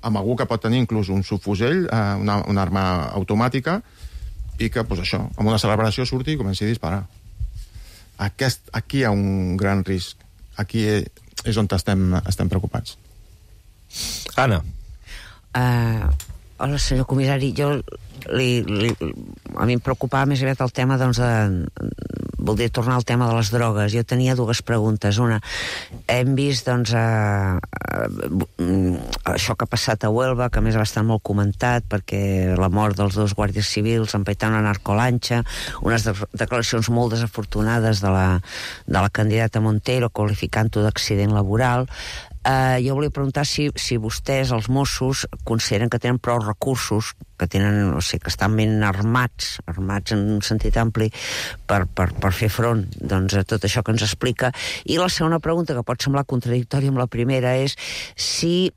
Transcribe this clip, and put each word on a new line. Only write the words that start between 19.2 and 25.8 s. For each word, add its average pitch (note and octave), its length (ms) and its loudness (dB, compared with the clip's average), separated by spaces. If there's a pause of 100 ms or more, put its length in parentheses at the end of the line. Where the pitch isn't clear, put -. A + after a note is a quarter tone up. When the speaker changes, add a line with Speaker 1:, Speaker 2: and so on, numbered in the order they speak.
Speaker 3:
a - 80 0
mi B2 80 2
em A#2 80 0
preocupava C3+ 480 0
més C3+ 140 2
aviat C3+ 180 0
el B2+ 100 0
tema, C3 300 2
doncs, B2 160 2
de, G#2+ 480 2 (760)
voldria A2 320 0
tornar B2 220 2
al B2 100 2
tema A#2+ 240 2
de A2+ 80 2
les A2 140 2
drogues. G#2+ 420 2
Jo A#2 140 2
tenia B2+ 300 2
dues A#2 260 0
preguntes. G#2+ 580 2
Una, A2+ 180 2 (680)